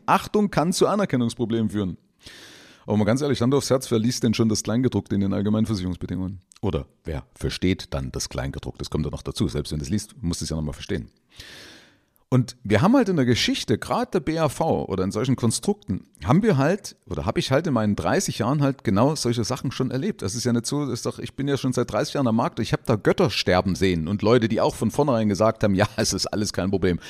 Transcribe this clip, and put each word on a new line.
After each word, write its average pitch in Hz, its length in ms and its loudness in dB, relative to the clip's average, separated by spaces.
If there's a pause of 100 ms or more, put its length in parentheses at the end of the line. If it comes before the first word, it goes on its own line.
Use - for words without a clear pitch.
"Achtung, 202 460 2
kann 165 220 2
zu - 140 2
Anerkennungsproblemen 120 840 0
führen." 98 280 -2 (880)
Aber 104 120 0
mal 107 80 4
ganz 123 160 2
ehrlich, 143 200 0
Hand 127 120 2
aufs 139 160 2
Herz, 131 220 0
wer 113 80 4
liest 120 240 -2
denn 113 100 4
schon 113 160 2
das 113 140 -2
Kleingedruckte 110 520 0
in 98 60 2
den 98 100 0
Allgemeinversicherungsbedingungen? 95 1120 -2 (200)
Oder 80 260 -2 (180)
wer 76 280 -8
versteht - 600 -2
dann 67 180 -6
das - 160 -6
Kleingedruckte? - 520 -8
Das - 100 -10
kommt 76 160 -2
ja 71 60 -6
noch 73 100 -8
dazu. 73 260 -2
Selbst 73 240 -4
wenn 76 80 -4
du 71 60 -6
es 67 40 -6
liest, 104 320 -6
musst 85 200 -4
du - 20 -8
es 76 60 -6
ja 80 80 -4
nochmal 73 160 -4
verstehen. - 360 -8 (1200)
Und 127 300 2
wir 104 180 2
haben 220 140 4
halt 226 140 4
in 180 80 0
der 131 80 4
Geschichte, 120 520 2
gerade 214 320 -4
der 190 120 -2
B 156 180 -4
A 156 80 2
V 123 380 -2
oder 98 180 -2
in 98 80 -2
solchen 120 240 0
Konstrukten, - 720 -2 (180)
haben 143 200 4
wir 214 120 4
halt, 151 400 0 (100)
oder 73 200 -6
hab 107 120 -2
ich - 140 -2
halt 165 160 2
in 147 60 0
meinen 107 240 0
dreißig 127 400 -2
Jahren 143 240 0
halt 139 240 0
genau 120 300 4
solche 120 280 -2
Sachen 127 300 -4
schon - 180 -2
erlebt. 156 300 -4
Das 101 120 -4
ist 120 120 -4
ja 120 80 0
nicht 143 120 0
so, 143 240 -2
ist 110 160 -6
doch, 120 140 -6
ich 113 160 -12
bin 143 140 -4
ja 139 80 2
schon 131 160 -2
seit 120 180 -2
dreißig 123 220 -2
Jahren 139 140 0
am 110 100 2
Markt, 120 240 -2
ich - 100 -4
hab - 140 -2
da 117 100 2
Götter 135 360 2
sterben 90 440 2
sehen 85 320 2
und 101 140 -2
Leute, 110 260 6
die 98 140 2
auch 143 140 2
von 110 160 0
vornherein 123 360 2
gesagt 104 340 2
haben, 101 140 4
"Ja, 101 160 4
<laughs> - 60 -20
es 110 160 0
ist 92 140 -2
alles 101 260 -4
kein 95 160 -2
Problem." 90 400 2